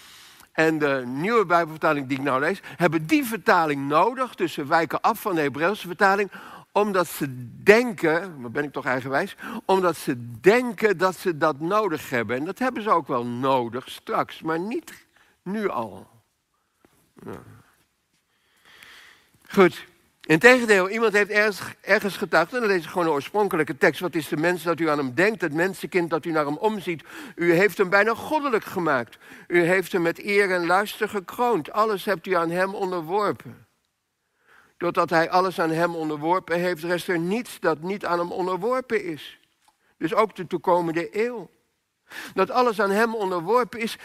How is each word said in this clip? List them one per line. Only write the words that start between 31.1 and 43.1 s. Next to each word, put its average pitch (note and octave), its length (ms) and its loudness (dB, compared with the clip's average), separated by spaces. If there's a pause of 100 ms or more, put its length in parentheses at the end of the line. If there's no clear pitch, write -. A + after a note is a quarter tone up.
Alles G#3+ 340 0
hebt F#3+ 220 -2
u F#3 60 0
aan E3+ 160 2
hem F#3 260 0
onderworpen." F3+ 920 -4 (1080)
Doordat E3+ 320 0
hij E3 200 4
alles F#3 300 2
aan E3 120 0
hem E3+ 240 0
onderworpen D#3+ 640 -2
heeft, F3 240 -2
rest E3+ 240 -4
er F3 120 0
niets G3 400 -4
dat D#3 220 0
niet F#3 240 -6
aan F3 140 0
hem F3 120 -4
onderworpen G3 720 -2
is. D#3+ 360 -12 (580)
Dus E3 160 -4
ook G#3+ 220 2
de F3+ 120 -10
toekomende E3+ 800 0
eeuw. A#3+ 240 -8 (840)
Dat F#3 180 0
alles A#3+ 300 2
aan G3 100 2
hem A3 240 2